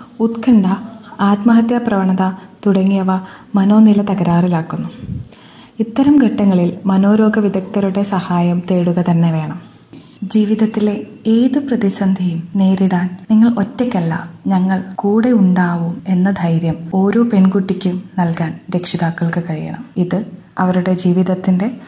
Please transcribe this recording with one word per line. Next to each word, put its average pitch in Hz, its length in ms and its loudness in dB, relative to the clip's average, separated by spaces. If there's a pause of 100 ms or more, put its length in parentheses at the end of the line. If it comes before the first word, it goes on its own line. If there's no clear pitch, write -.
(200)
ഉത്കണ്ഠ, 226 460 2 (540)
ആത്മഹത്യാ 226 580 2
പ്രവണത 190 440 0 (360)
തുടങ്ങിയവ 190 520 0 (440)
മനോനില 208 480 6
തകരാറിലാക്കുന്നു. 175 880 0 (880)
ഇത്തരം 277 380 2
ഘട്ടങ്ങളിൽ 196 540 2 (160)
മനോരോഗ 214 520 2
വിദഗ്ധരുടെ 196 640 -2
സഹായം 175 580 0
തേടുക 175 400 0
തന്നെ 170 320 2
വേണം. 156 260 -4 (640)
ജീവിതത്തിലെ 214 720 0 (320)
ഏതു 247 320 2
പ്രതിസന്ധിയും 190 800 -2 (180)
നേരിടാൻ 185 500 2 (180)
നിങ്ങൾ 220 240 4 (100)
ഒറ്റയ്ക്കല്ല, 190 540 -2 (340)
ഞങ്ങൾ 185 320 2 (160)
കൂടെ 220 380 0
ഉണ്ടാവും 180 600 2 (140)
എന്ന 185 220 2
ധൈര്യം 170 460 -2 (180)
ഓരോ 208 280 2
പെൺകുട്ടിക്കും 190 760 0 (180)
നൽകാൻ 165 380 -2 (180)
രക്ഷിതാക്കൾക്ക് 170 760 -4
കഴിയണം. 160 400 -8 (120)
ഇത് 180 220 -2 (400)
അവരുടെ 185 360 0
ജീവിതത്തിന്റെ 185 760 0 (180)